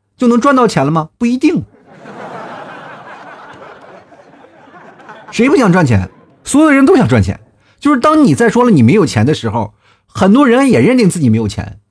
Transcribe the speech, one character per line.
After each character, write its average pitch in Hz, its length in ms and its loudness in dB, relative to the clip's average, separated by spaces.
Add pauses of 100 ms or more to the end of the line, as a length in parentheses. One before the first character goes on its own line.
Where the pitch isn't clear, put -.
(180)
就 247 100 0
能 240 140 2
赚 285 140 2
到 247 120 2
钱 - 160 -2
了 139 60 -2
吗？ 156 200 -4 (100)
不 240 80 -2
一 247 100 -2
定。 302 260 -2 (3750)
谁 226 180 -2
不 294 80 0
想 233 160 2
赚 175 140 2
钱？ 95 240 -2 (340)
所 294 200 0
有 320 40 4
的 294 60 2
人 277 100 2
都 330 140 4
想 202 100 2
赚 107 140 2
钱。 90 180 -6 (400)
就 294 140 0
是 262 60 0
当 302 240 2
你 180 100 2
在 226 160 0
说 240 140 0
了 240 80 2
你 156 100 2
没 117 120 4
有 202 120 2
钱 - 180 -2
的 151 120 0
时 113 160 -8
候， 107 240 -8 (320)
很 190 260 0
多 285 140 4
人 254 240 2
也 120 100 2
认 233 160 2
定 226 100 2
自 175 120 -2
己 139 100 0
没 110 80 2
有 110 100 -4
钱。 - 300 -10 (140)